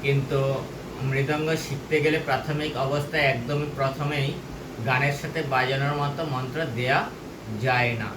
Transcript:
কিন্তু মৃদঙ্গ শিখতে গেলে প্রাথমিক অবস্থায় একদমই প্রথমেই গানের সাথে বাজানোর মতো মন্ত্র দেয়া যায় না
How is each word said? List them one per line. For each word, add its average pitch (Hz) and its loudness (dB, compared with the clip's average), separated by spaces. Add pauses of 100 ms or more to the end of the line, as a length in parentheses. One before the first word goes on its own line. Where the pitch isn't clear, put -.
কিন্তু 139 2 (680)
মৃদঙ্গ 147 2 (180)
শিখতে - -2
গেলে 156 4 (100)
প্রাথমিক 147 0 (140)
অবস্থায় 143 2
একদমই 143 0 (100)
প্রথমেই 139 0 (600)
গানের 135 2
সাথে 160 -4 (140)
বাজানোর 135 2
মতো 143 -2 (120)
মন্ত্র 127 -2 (180)
দেয়া 127 4 (640)
যায় 123 4 (100)
না 107 -4